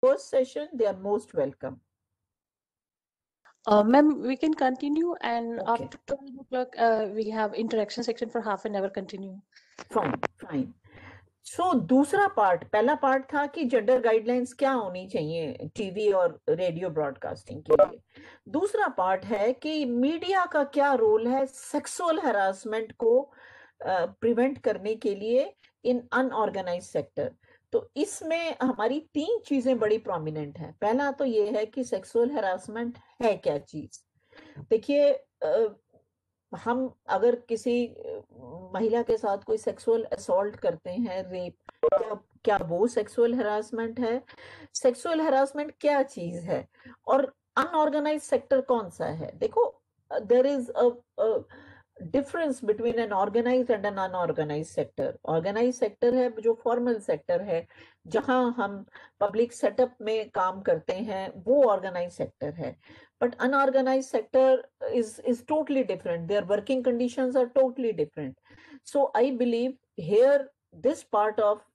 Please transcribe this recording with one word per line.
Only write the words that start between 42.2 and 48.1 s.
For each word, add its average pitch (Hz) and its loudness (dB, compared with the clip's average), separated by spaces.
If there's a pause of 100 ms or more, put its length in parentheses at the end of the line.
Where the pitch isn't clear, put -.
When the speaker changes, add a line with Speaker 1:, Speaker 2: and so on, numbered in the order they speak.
Speaker 1:
क्या 208 4
वो 175 0
सेक्सुअल 233 0
हैरेसमेंट 226 -4
है? 240 -2 (520)
सेक्सुअल 311 0
हैरेसमेंट 285 0
क्या 294 2
चीज 170 -6
है 170 -6 (380)
और 269 2 (220)
अनऑर्गेनाइज्ड 302 0